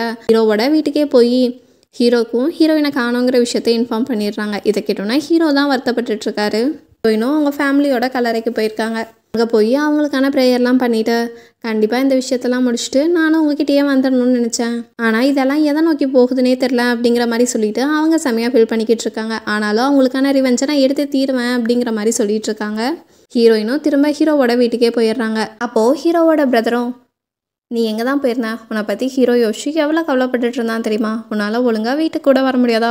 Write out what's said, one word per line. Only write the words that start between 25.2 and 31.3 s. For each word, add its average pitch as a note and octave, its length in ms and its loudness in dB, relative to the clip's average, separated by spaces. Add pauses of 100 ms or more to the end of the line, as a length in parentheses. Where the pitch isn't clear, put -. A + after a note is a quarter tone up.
அப்போ A#3+ 460 0
ஹீரோவோட E4 420 2
பிரதரும், A#3+ 460 0 (800)
"நீ A#3 120 -2
எங்க A3 200 -4
தான் C#4 180 0
போயிருந்த? A#3 280 -2 (200)
உன்னை A3 140 -4
பத்தி A#3 240 -4
ஹீரோ B3+ 280 2
யோசிச்சு A#3+ 380 -2
எவ்வளோ D#4 280 0
கவலைப்பட்டுட்டு B3+ 580 -2
இருந்தான் A3+ 220 -2
தெரியுமா? A3 500 -2